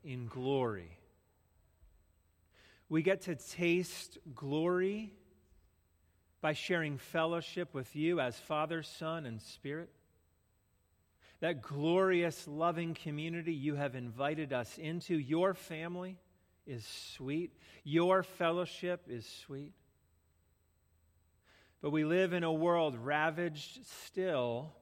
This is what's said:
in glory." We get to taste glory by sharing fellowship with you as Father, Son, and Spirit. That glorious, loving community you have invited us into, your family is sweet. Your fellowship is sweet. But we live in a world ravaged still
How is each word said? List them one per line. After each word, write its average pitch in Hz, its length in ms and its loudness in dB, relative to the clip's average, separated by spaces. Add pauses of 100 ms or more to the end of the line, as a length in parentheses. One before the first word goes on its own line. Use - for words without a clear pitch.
in 127 240 -8
glory." 117 720 0 (1900)
We 160 140 2
get 185 200 4
to 170 140 -4
taste - 840 0 (160)
glory 180 800 0 (1300)
by 156 140 2
sharing 156 440 -2
fellowship 165 720 -2
with 131 220 -8
you 160 240 2
as 123 220 0
Father, 156 420 -2
Son, 160 440 -8
and 113 140 -8
Spirit. - 540 -10 (1400)
That 156 240 0
glorious, 170 840 4
loving 165 460 0
community 160 600 -4
you 143 220 0
have 139 180 -2
invited 135 580 -2
us 123 240 -2
into, 165 400 -2
your 160 380 2
family 175 640 -8 (480)
is 120 180 -8
sweet. - 720 -6 (260)
Your 175 400 6
fellowship 175 840 0
is 117 160 -6
sweet. 143 480 -12 (2000)
But 147 80 -4
we 151 160 2
live 175 300 4
in 170 100 2
a 165 80 4
world 160 420 4
ravaged 151 920 -2
still 147 960 -2